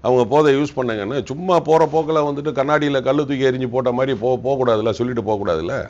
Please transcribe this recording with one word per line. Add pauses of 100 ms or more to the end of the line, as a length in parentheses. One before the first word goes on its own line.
அவங்க
போதை
யூஸ்
பண்ணாங்கன்னு?
சும்மா
போற
போக்குல
வந்துட்டு
கண்ணாடியில
கல்லு
தூக்கி
எறிஞ்சு
போட்ட
மாதிரி
போ-,
போகக்கூடாதுல்ல,
சொல்லிட்டு
போகக்கூடாதுல்ல.